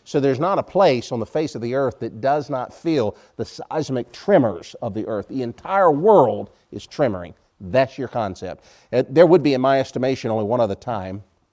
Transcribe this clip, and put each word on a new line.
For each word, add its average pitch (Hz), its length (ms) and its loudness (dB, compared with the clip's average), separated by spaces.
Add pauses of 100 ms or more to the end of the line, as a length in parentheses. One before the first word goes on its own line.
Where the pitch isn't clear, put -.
So - 160 -4
there's 135 200 0
not 175 200 -2
a - 40 -4
place 160 480 0
on 123 80 -6
the 107 60 -4
face 151 300 -6
of 113 80 -8
the 117 100 -6
earth 135 280 -2
that 113 200 -10
does 143 260 0
not 131 240 -6
feel 139 460 -2 (180)
the 113 100 -8
seismic 135 680 -8
tremors 123 720 0
of 110 100 -8
the 107 140 -6
earth. 104 200 -6
The 131 140 -8
entire 175 500 2
world 143 600 4 (200)
is - 140 -14
tremoring. 95 480 -4 (260)
That's 123 380 -2
your 127 100 -8
concept. 95 580 -8 (260)
Uh, 127 180 0
there 156 160 8
would 165 160 6
be, 139 140 2
in 127 60 -2
my 135 180 2
estimation, 131 500 -4
only 110 140 -2
one 117 180 0
other 98 140 0
time 101 480 -10 (300)